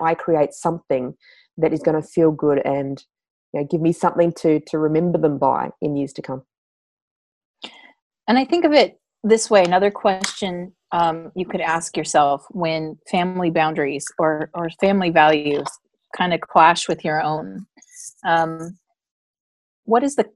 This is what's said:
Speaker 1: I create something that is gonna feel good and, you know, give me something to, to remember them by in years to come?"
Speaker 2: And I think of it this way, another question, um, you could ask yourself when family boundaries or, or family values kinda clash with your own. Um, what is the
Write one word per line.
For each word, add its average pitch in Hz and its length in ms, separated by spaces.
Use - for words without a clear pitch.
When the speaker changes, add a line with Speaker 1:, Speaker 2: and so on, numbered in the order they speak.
Speaker 1:
I 165 120
create 156 380
something 165 640
that 160 160
is 156 80
gonna 156 220
feel 160 280
good 147 360
and, 139 360
you 147 80
know, 147 100
give 165 120
me 165 100
something 170 400
to, 156 280
to 156 180
remember 156 400
them 151 200
by 120 320
in 147 160
years 139 180
to - 80
come?" 131 200
Speaker 2:
And 240 100
I 269 60
think 339 200
of 302 80
it 233 260
this 220 260
way, 202 140
another 185 260
question, 190 840
um, 165 460
you 180 100
could 180 140
ask 165 360
yourself 147 540
when 160 480
family 180 400
boundaries 156 540
or, 156 360
or 170 140
family 196 300
values 151 560
kinda 180 220
clash 170 500
with 160 160
your 156 180
own. 170 440
Um, 165 540
what 233 180
is 277 140
the 220 200